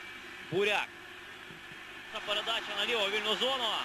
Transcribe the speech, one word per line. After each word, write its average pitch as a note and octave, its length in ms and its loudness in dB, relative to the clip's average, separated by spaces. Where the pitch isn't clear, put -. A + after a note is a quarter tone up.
Буряк. F#3+ 380 4
Передача G#3 520 0
наліво, G#3+ 320 4
вільну G#3+ 240 2
зону. B3 340 2